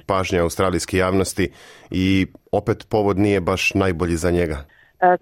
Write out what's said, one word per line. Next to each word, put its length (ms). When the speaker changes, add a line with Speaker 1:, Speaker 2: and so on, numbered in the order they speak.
Speaker 1:
pažnje 320
australijske 580
javnosti 560
i 360
opet 380
povod 280
nije 220
baš 340
najbolji 400
za 160
njega. 260
Speaker 2:
E, 220